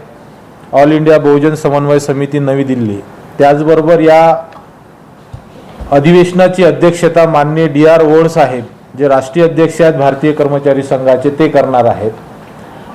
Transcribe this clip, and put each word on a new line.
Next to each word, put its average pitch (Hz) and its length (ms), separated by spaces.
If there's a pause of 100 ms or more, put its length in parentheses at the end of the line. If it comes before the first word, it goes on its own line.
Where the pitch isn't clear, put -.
(720)
ऑल 143 200
इंडिया 156 260
बहुजन 147 360
समन्वय 143 440
समिती 143 400
नवी 139 260
दिल्ली. 120 320 (420)
त्याचबरोबर 156 640
या 160 360 (1600)
अधिवेशनाची 180 720
अध्यक्षता 165 640
माननीय 156 400
डीआर 156 500
ओड 165 80
साहेब, 131 380 (340)
जे 143 100
राष्ट्रीय 135 400
अध्यक्ष 156 320
आहेत 160 140
भारतीय 139 380
कर्मचारी 139 500
संघाचे, 131 480
ते 151 180
करणार 131 360
आहेत. 104 260 (840)